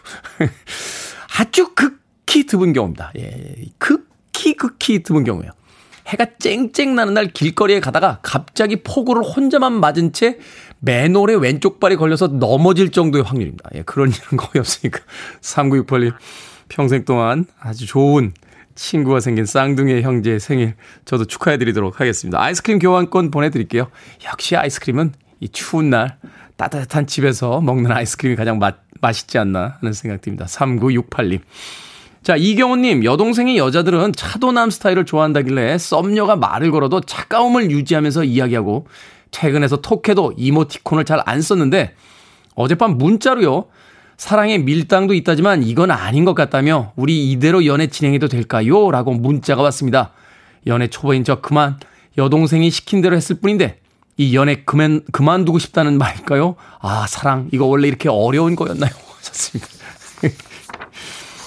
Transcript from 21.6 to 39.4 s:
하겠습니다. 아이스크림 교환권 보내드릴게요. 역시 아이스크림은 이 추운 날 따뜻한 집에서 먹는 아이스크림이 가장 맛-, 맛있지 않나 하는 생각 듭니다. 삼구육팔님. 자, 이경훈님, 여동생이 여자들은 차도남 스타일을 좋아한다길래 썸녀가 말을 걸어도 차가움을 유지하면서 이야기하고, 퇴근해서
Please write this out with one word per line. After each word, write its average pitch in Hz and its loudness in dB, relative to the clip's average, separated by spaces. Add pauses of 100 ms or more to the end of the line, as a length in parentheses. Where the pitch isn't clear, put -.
하겠습니다. 110 -2
아이스크림 180 0
교환권 180 2
보내드릴게요. 139 -2 (360)
역시 - -4
아이스크림은 143 -2 (280)
이 - -10
추운 156 -2
날 123 0 (420)
따뜻한 143 -4
집에서 131 -2
먹는 123 2
아이스크림이 117 -2
가장 113 -2
맛-, 101 -2 (200)
맛있지 117 -2
않나 98 -2
하는 110 -4
생각 101 -8
듭니다. 101 -10
삼구육팔님. 120 -2 (840)
자, 175 0
이경훈님, 220 2
여동생이 226 2
여자들은 170 2
차도남 240 -2
스타일을 185 0
좋아한다길래 143 0
썸녀가 202 0
말을 147 0
걸어도 156 0
차가움을 240 0
유지하면서 151 0
이야기하고, 120 0 (440)
퇴근해서 143 0